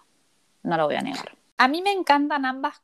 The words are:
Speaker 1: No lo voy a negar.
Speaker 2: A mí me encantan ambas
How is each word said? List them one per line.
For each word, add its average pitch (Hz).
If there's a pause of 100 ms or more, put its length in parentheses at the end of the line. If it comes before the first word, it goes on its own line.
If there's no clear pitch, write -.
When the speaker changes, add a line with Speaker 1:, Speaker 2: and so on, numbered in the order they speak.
(640)
Speaker 1:
No 165
lo 160
voy 143
a 135
negar. - (220)
Speaker 2:
A 254
mí 320
me 403
encantan 294
ambas 269